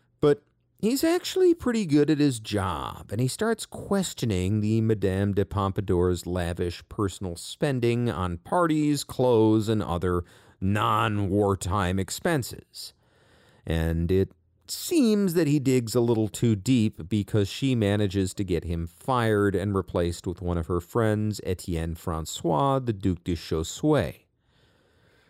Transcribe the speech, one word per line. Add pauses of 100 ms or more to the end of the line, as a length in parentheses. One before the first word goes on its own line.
(200)
But (360)
he's
actually
pretty
good
at
his
job,
and
he
starts
questioning
the
Madame
de
Pompadour's
lavish
personal
spending
on
parties,
clothes,
and
other (380)
non-wartime
expenses. (720)
And
it (340)
seems
that
he
digs
a
little
too
deep
because
she
manages
to
get
him
fired
and
replaced
with
one
of
her
friends,
Etienne
Francois,
the
Duc
de
Choiseul. (1160)